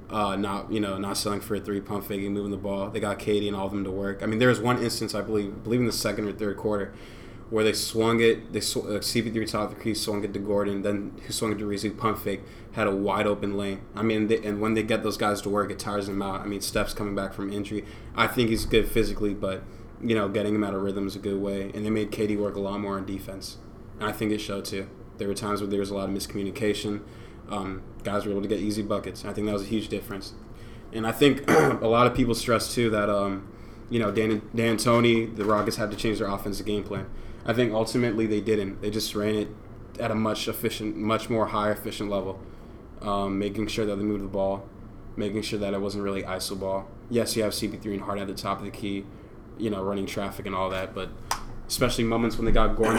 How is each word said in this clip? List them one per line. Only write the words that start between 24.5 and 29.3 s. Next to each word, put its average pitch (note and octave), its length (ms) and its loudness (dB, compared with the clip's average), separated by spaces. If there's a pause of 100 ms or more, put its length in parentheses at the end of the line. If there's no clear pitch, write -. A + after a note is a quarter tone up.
too. F#2+ 220 -6 (300)
There G2+ 100 -4
were G2 60 -2
times G2+ 280 -2
where G#2 80 -2
there G2+ 100 2
was G2 100 -2
a G2+ 60 -2
lot G2 140 0
of G2 60 -2
miscommunication. G#2 880 -2 (480)
Um, F#2+ 320 -4 (220)
guys G2+ 240 -2
were G#2 40 0
able G2 120 0
to G2+ 40 -2
get G2+ 120 0
easy G#2 240 0
buckets. G2+ 420 -4
I G2+ 80 -6